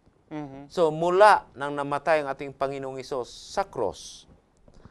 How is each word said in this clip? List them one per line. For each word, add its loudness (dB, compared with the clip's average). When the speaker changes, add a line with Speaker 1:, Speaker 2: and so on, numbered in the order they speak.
Speaker 1:
Mhm. -14
Speaker 2:
So, 2
mula 6
nang -6
namatay 0
ang -4
ating -10
Panginoong -6
Hesus -8
sa -6
cross, -6